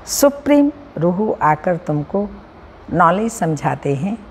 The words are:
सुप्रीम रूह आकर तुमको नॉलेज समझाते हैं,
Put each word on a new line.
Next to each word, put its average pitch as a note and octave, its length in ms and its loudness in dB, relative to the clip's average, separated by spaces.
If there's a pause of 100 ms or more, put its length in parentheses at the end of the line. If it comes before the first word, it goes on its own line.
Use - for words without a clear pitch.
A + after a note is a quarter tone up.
सुप्रीम C#4+ 680 2 (260)
रूह F3+ 440 0
आकर D#3 360 0
तुमको E3 520 -4 (640)
नॉलेज F3+ 380 2
समझाते C#3+ 640 -2
हैं, F#3+ 220 -4 (140)